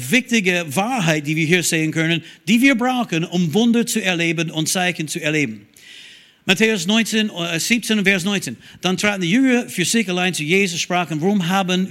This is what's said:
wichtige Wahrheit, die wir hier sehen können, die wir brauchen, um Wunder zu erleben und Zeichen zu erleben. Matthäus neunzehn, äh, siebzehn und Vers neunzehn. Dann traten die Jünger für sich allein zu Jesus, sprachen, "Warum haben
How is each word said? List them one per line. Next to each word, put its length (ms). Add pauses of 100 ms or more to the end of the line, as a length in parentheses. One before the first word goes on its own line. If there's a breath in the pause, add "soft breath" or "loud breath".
wichtige 600
Wahrheit, 580
die 80
wir 100
hier 160
sehen 300
können, 320 (240 loud breath)
die 160
wir 100
brauchen, 520
um 280
Wunder 320
zu 160
erleben 480
und 200
Zeichen 380
zu 140
erleben. 460 (800 loud breath)
Matthäus 380
neunzehn, 420
äh, 300
siebzehn 400
und 60
Vers 180
neunzehn. 320 (240 loud breath)
Dann 160
traten 240
die 100
Jünger 380
für 160
sich 240
allein 260
zu 100
Jesus, 360
sprachen, 400
"Warum 300
haben 420